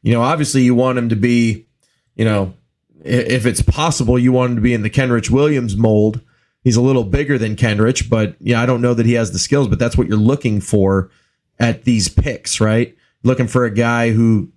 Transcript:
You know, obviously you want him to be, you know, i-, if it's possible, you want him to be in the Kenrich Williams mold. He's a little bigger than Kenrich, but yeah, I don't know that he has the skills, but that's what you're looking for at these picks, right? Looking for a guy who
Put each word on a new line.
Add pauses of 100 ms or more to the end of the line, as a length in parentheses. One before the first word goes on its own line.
You
know,
obviously
you
want
him
to
be, (480)
you
know, (500)
i-,
if
it's
possible,
you
want
him
to
be
in
the
Kenrich
Williams
mold. (420)
He's
a
little
bigger
than
Kenrich,
but
yeah,
I
don't
know
that
he
has
the
skills,
but
that's
what
you're
looking
for (480)
at
these
picks,
right? (300)
Looking
for
a
guy
who